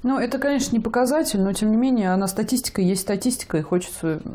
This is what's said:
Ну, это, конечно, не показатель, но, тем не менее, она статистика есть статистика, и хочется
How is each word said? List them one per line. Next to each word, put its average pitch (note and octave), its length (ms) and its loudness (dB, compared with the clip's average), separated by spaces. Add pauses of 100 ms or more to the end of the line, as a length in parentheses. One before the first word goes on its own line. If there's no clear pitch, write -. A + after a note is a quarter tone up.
Ну, C4 160 0
это, B3 180 -2
конечно, C#4 380 0
не A3+ 60 2
показатель, B3 600 0
но, G3 120 2
тем G#3+ 180 0
не A3 60 4
менее, A#3 340 2
она F#3+ 160 2
статистика A3 540 -2
есть F#3 200 2
статистика, G3+ 560 -2
и D#3 40 2
хочется D#3+ 600 -2 (140)